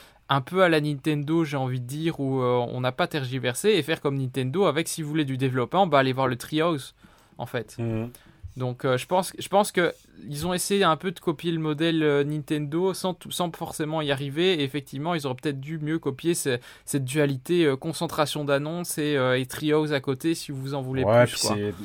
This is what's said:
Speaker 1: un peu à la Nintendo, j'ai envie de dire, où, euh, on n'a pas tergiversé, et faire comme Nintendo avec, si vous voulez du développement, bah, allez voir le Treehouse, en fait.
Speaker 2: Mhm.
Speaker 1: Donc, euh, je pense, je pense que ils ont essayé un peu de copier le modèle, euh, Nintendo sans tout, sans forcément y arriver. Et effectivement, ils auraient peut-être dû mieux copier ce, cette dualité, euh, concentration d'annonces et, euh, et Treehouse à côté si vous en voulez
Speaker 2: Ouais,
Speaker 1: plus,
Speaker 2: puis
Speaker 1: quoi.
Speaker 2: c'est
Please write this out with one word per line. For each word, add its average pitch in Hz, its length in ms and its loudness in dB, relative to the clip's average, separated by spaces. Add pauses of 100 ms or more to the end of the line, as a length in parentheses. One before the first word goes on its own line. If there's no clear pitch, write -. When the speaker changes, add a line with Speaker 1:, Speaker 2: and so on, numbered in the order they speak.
(280)
Speaker 1:
un 139 120 4
peu 180 240 2
à 175 40 6
la 160 120 6
Nintendo, 147 640 0
j'ai 143 120 -6
envie 131 240 -2
de 120 60 -8
dire, 156 320 -4
où, 135 240 0
euh, 123 300 2
on 123 80 -4
n'a 127 100 0
pas 170 160 -2
tergiversé, 131 600 -2
et 190 160 4
faire 160 160 -2
comme 139 180 -2
Nintendo 131 460 0
avec, 160 240 2
si 165 140 -6
vous 147 60 -6
voulez 156 160 0
du 131 120 -4
développement, 131 500 2
bah, 143 140 6
allez 131 120 4
voir 131 140 0
le 127 80 0
Treehouse, 156 600 -2 (420)
en 127 80 -8
fait. - 320 -8
Speaker 2:
Mhm. 113 320 -2 (480)
Speaker 1:
Donc, 127 260 -6
euh, 127 140 2
je - 80 -6
pense, 180 320 0
je - 100 -10
pense 202 240 4
que 175 220 2 (340)
ils 147 180 -6
ont 185 60 0
essayé 196 320 2
un 160 120 4
peu 185 140 -4
de - 80 -10
copier 170 340 -2
le 165 60 -2
modèle, 160 440 0
euh, 143 200 4
Nintendo 151 720 -2
sans 180 220 -2
tout, - 160 -16
sans 175 200 -2
forcément 156 520 -4
y 143 80 0
arriver. 143 500 0
Et - 20 2
effectivement, 143 520 -4
ils 143 120 -2
auraient 127 100 -2
peut-être 143 220 -4
dû 151 200 -8
mieux 151 200 -2
copier 160 360 -2
ce, 131 240 0 (260)
cette 139 220 -2
dualité, 147 580 2
euh, 135 120 4
concentration 151 680 -2
d'annonces 151 540 -2
et, 147 180 0
euh, 127 240 2
et 127 60 -2
Treehouse 151 480 0
à 135 60 0
côté 139 340 0
si - 180 -10
vous 135 220 -6
en 139 80 -4
voulez 131 200 -2
Speaker 2:
Ouais, 120 220 8
Speaker 1:
plus, 117 80 -2
Speaker 2:
puis - 80 -6
Speaker 1:
quoi. 107 160 0
Speaker 2:
c'est 104 180 -2 (100)